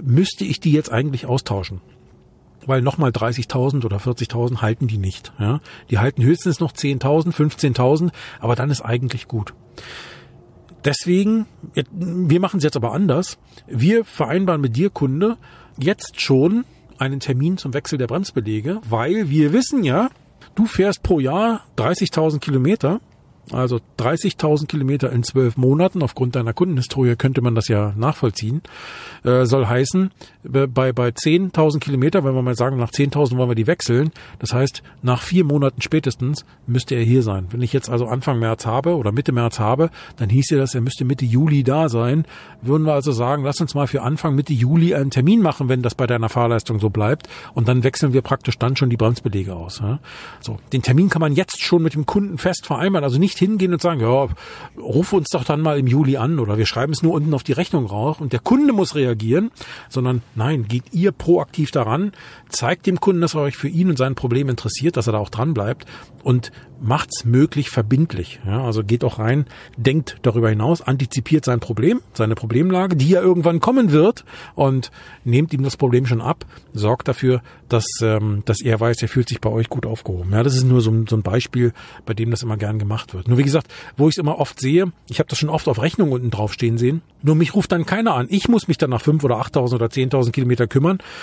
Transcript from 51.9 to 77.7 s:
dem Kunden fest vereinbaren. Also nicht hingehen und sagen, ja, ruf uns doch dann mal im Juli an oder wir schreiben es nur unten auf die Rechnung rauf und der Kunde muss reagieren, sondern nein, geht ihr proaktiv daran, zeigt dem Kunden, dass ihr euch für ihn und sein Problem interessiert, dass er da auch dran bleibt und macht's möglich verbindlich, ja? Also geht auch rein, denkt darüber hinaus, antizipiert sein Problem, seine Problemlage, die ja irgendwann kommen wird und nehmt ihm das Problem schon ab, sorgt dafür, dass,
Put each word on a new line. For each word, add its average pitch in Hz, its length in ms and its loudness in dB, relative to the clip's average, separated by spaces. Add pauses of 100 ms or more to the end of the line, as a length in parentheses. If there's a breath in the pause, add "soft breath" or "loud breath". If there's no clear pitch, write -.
dem 143 120 -2
Kunden 196 320 -2
fest - 280 -2
vereinbaren. 165 380 0
Also 131 140 2
nicht 190 140 2 (100)
hingehen 190 300 2
und 170 80 0
sagen, 170 200 0
ja, 123 280 2 (500 loud breath)
ruf 147 360 -2
uns 175 160 2
doch 147 120 -2
dann 147 200 -2
mal 151 160 2
im 131 80 2
Juli 135 320 2
an 143 200 0
oder 107 200 0
wir 110 80 2
schreiben 135 260 -2
es 139 100 -2
nur 165 120 2
unten 151 180 0
auf 139 100 -2
die - 100 -2
Rechnung 143 340 -2
rauf 107 340 -4
und 143 120 -4
der - 80 -2
Kunde 277 340 4
muss 196 200 0
reagieren, 127 560 0 (380 loud breath)
sondern 127 340 -2 (140)
nein, 120 320 -2
geht 120 240 -6
ihr 185 200 2
proaktiv 165 580 0
daran, 143 420 0 (380 loud breath)
zeigt 143 360 -2
dem 180 140 0
Kunden, 180 220 2
dass 170 120 0
ihr 151 60 -2
euch 143 160 -2
für - 120 -4
ihn 180 200 2
und 160 80 2
sein 131 180 0
Problem 131 360 0
interessiert, 127 460 -2
dass 107 100 0
er 113 80 0
da 104 40 0
auch 104 120 -4
dran 139 240 -2
bleibt 107 320 -4 (360 loud breath)
und 123 300 0 (280 loud breath)
macht's - 440 -2
möglich 135 460 2
verbindlich, 120 720 -2
ja? 104 180 -2
Also 110 220 -2
geht 113 180 0
auch 123 160 -2
rein, 123 280 0 (300 loud breath)
denkt 131 460 0
darüber 113 280 2
hinaus, 110 320 0
antizipiert 135 600 0
sein 123 140 0
Problem, 120 420 0 (120)
seine 110 220 0
Problemlage, 180 640 0
die 135 120 2
ja 180 140 4
irgendwann 170 380 4
kommen 233 320 4
wird 165 320 4 (300 loud breath)
und 135 360 0 (340 loud breath)
nehmt 139 300 2
ihm 131 80 0
das 135 140 -2
Problem 127 300 2
schon 117 140 0
ab, 123 240 -4 (280 loud breath)
sorgt 107 360 -2
dafür, 127 320 0 (280 loud breath)
dass, 113 180 2 (160)